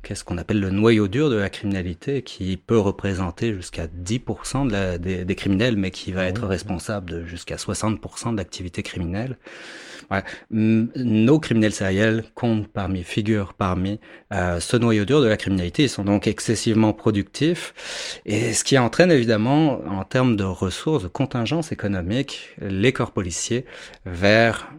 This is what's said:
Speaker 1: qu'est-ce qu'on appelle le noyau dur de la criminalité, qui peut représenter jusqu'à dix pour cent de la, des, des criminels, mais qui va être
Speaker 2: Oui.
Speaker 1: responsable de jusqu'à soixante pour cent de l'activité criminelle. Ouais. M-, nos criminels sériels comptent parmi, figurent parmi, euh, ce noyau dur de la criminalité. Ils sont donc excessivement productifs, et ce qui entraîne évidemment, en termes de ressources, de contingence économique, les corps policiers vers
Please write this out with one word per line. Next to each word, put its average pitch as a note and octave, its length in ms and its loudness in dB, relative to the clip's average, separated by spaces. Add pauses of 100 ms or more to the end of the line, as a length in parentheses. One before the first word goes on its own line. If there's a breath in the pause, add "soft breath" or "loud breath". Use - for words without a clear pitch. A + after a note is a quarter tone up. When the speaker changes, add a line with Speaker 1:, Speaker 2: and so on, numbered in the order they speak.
Speaker 1:
qu'est-ce - 220 -10
qu'on F2 160 -6
appelle G#2 200 0
le F#2+ 120 0
noyau G#2+ 360 6
dur C#3 220 0
de A#2 60 2
la G2 160 0
criminalité, G2 720 -4
qui F#2 340 -6
peut A2+ 220 2
représenter G2 720 -2
jusqu'à F2 320 -8
dix F2 320 -6
pour - 300 -8
cent C#3 180 -2
de A#2+ 60 0
la, F#2+ 260 0
des, F2+ 260 -4
des F#2 120 -2
criminels, G2+ 420 2
mais F#2 140 -2
qui - 200 -10
va F#2 140 -2
être F#2+ 160 -4
Speaker 2:
Oui. G2+ 80 -4
Speaker 1:
responsable F#2+ 640 -6
de E2+ 140 -8
jusqu'à E2+ 340 -10
soixante G#2 420 -4
pour - 160 -12
cent A#2+ 140 -6
de A2+ 60 -2
l'activité F2+ 440 -8
criminelle. F#2+ 560 -6 (720 loud breath)
Ouais. G2 140 -2 (280 loud breath)
M-, A2 440 4
nos A#2+ 440 4
criminels G#2+ 340 2
sériels A2 500 0 (100)
comptent A2 340 0
parmi, F#2+ 360 -4
figurent G#2 500 -2
parmi, F#2+ 460 0 (340 loud breath)
euh, F2+ 260 0
ce - 180 0
noyau A2 280 4
dur C#3+ 160 4
de A#2 60 4
la G#2+ 100 4
criminalité. F#2 460 0
Ils B2 60 2
sont G2 160 -4
donc G2+ 200 2
excessivement A2 680 2
productifs, - 1300 -2
et A2+ 280 0
ce - 100 -2
qui C#3 160 4
entraîne E3 320 4
évidemment, B2 760 4
en F#2+ 180 -2
termes B2+ 300 2
de G2+ 80 0
ressources, F#2+ 600 -2
de F2+ 40 -6
contingence C3 640 -2
économique, G2+ 880 -4
les G2 340 2
corps B2 180 -2
policiers A2+ 540 -4 (420 loud breath)
vers G#2 720 4